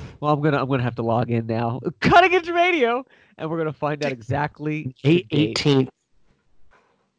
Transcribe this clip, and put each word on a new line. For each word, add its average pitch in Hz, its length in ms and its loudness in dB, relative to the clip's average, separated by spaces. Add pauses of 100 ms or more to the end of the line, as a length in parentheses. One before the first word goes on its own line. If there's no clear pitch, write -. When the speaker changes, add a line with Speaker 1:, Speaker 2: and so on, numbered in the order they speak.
(220)
Speaker 1:
Well, 147 120 0
I'm 147 80 0
gonna, 147 200 2
I'm 127 80 -4
gonna 131 140 0
have 120 140 -4
to 117 60 -6
log 117 280 0
in 117 160 -2
now. 117 340 -4 (200)
Cutting 349 340 6
Edge 339 140 0
Radio, 330 560 0 (320)
and 156 140 -8
we're 165 80 -4
gonna 156 140 -2
find 147 320 -4
out 143 80 -4
exactly 143 840 -6 (100)
Speaker 2:
May 156 140 6
Speaker 1:
the 185 120 0
date. 143 200 2
Speaker 2:
eighteenth. 131 400 0 (1300)